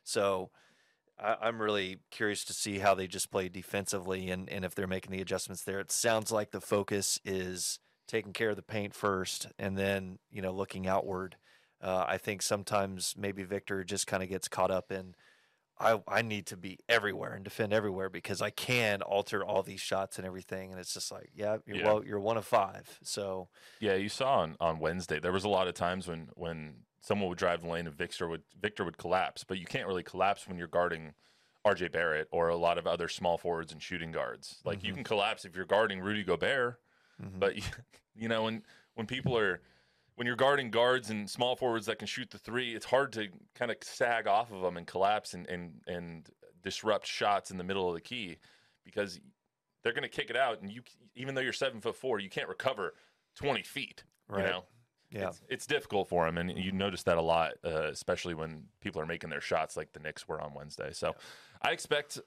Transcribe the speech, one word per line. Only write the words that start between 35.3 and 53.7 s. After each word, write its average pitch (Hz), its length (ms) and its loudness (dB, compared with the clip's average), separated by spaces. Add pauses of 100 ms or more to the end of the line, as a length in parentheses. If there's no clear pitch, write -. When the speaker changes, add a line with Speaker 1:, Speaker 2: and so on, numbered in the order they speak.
Speaker 2:
if 90 100 -14
you're 92 120 -6
guarding 98 340 4
Rudy 101 240 0
Gobert, 120 560 2 (420)
Speaker 1:
Mm-hmm. 95 180 -8
Speaker 2:
but, 95 180 4
<laughs> - 580 -12
you 113 140 -4
know, 113 140 2
when, 110 200 -2 (320)
when 113 100 -4
people 127 320 0
are, 98 220 4 (560)
when 120 120 -2
you're 120 80 2
guarding 135 340 6
guards 120 400 6
and 104 180 -2
small 123 280 2
forwards 113 320 0
that 110 100 0
can 104 100 -8
shoot 120 220 -6
the - 80 -16
three, 117 380 -2
it's - 100 -8
hard 131 280 6
to 107 160 -2 (260)
kinda 120 260 -2
sag 117 460 0
off 113 240 4
of 92 120 -6
'em 87 140 2
and 85 80 -8
collapse 101 480 2
and, 87 140 -8
and, 87 400 -8
and 85 420 -8 (320)
disrupt 98 460 0
shots 101 420 2
in 95 80 -8
the 90 60 -4
middle 95 240 2
of 85 80 0
the 85 60 -6
key 101 360 -8 (480)
because 98 340 -4 (640)
they're 120 100 2
gonna 123 160 2
kick 139 200 -4
it 117 80 -2
out, 117 240 4
and 98 100 -10
you, 120 100 -14 (340)
even 131 200 -6
though 131 60 2
you're 127 120 2
seven-foot-four, 113 640 0
you 98 100 -6
can't 143 180 -4
recover 104 460 -2 (420)
twenty 127 280 0
feet, - 400 -12 (240)